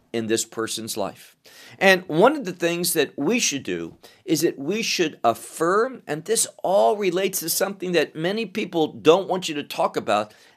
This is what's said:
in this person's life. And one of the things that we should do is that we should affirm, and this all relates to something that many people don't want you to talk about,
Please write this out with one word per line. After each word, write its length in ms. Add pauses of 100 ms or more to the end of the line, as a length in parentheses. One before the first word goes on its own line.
(120)
in 140
this 180
person's 520
life. 400 (420)
And 300
one 280
of 80
the 80
things 400
that 240
we 220
should 240
do 340 (280)
is 160
that 180
we 240
should 400
affirm, 840
and 180
this 220 (160)
all 340
relates 440
to 80
something 440
that 240
many 300
people 420
don't 400
want 200
you 60
to 80
talk 340
about, 360 (240)